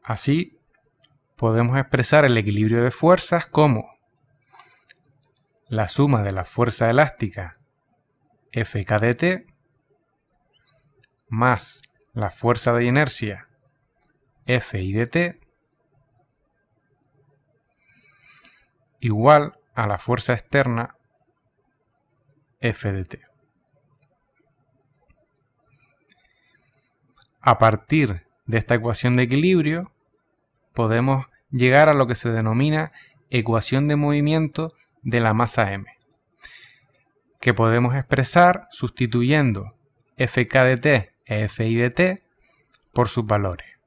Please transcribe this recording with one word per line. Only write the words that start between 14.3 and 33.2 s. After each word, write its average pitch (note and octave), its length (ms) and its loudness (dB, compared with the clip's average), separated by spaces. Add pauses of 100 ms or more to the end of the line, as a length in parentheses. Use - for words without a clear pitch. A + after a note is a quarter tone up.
F A#2 360 -4
I F#2+ 120 -6
de A#2 120 -2
t F3 340 -4 (3500)
igual C3+ 640 4 (140)
a A#2 120 -4
la G2+ 120 -4
fuerza B2 340 -2
externa A#2+ 640 -4 (1600)
F A2+ 320 -4
de F#2+ 140 -6
t. - 180 -20 (4000)
A A#2+ 180 2
partir A2+ 680 0 (200)
de A2+ 120 -2
esta A#2 160 -2
ecuación A#2+ 400 -2
de B2+ 80 2
equilibrio, D#3+ 680 0 (800)
podemos A#2+ 540 0 (240)
llegar C3 380 4
a D3+ 60 4
lo C3+ 120 2
que A#2+ 80 -4
se A#2 160 -6
denomina B2 600 -2 (360)